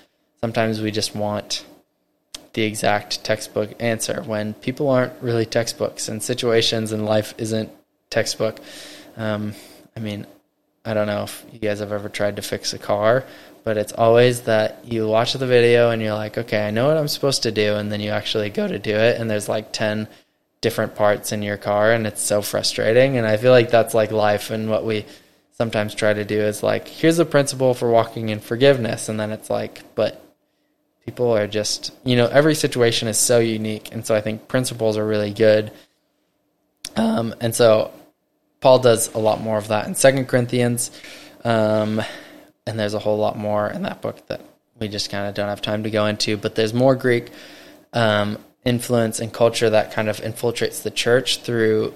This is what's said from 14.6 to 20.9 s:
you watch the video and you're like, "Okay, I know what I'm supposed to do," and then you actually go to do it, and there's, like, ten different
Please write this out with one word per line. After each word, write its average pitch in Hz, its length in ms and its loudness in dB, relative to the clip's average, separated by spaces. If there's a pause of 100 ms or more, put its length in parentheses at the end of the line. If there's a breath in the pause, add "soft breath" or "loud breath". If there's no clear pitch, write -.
you 113 240 -2
watch 113 260 2
the 135 120 -4
video 120 460 6
and 113 100 -2
you're 107 140 -2
like, 107 220 -6
"Okay, 110 280 -2
I 107 60 -2
know 113 160 2
what 156 100 2
I'm 147 100 -2
supposed - 360 -2
to 117 80 0
do," 107 240 2
and 104 160 -4
then 104 100 -4
you 104 80 -4
actually 104 400 -2
go 208 180 -4
to 143 120 -6
do 104 160 -2
it, 117 260 4
and 113 80 -4
there's, 104 180 -2
like, 107 240 -4
ten 107 360 -4 (540 soft breath)
different 110 340 -2